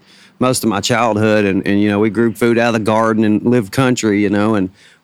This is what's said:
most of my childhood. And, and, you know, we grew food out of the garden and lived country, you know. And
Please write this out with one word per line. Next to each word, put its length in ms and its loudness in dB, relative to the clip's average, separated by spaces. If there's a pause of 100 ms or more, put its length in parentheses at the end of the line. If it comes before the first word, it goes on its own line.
(400)
most 240 -2
of 60 0
my 120 -2
childhood. 640 0
And, 200 -2
and, 160 0
you 60 2
know, 120 0
we 100 2
grew 240 -2
food 240 0
out 180 0
of 60 0
the 40 -6
garden 380 0
and 200 2
lived 280 0
country, 500 0
you 80 0
know. 260 0
And 160 -2 (320)